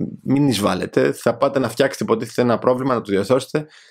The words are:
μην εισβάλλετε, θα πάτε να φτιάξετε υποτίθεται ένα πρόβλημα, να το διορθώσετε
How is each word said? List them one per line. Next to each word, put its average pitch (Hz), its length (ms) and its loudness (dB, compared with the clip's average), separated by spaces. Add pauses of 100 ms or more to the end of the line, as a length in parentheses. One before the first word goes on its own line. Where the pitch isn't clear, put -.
(220)
μην 139 260 2
εισβάλλετε, 123 640 0
θα - 240 0
πάτε 139 220 0
να 127 100 0
φτιάξετε 131 360 -2
υποτίθεται 113 360 -2
ένα 120 180 2
πρόβλημα, 127 360 0
να 113 60 -2
το 101 100 -8
διορθώσετε 127 560 0 (240)